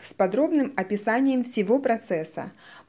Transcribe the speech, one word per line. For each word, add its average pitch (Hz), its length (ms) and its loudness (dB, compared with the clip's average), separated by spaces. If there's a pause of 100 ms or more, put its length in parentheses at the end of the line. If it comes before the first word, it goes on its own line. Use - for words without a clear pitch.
с - 120 -18
подробным 269 640 2
описанием 233 680 0
всего 226 360 0
процесса, 196 720 -4 (360)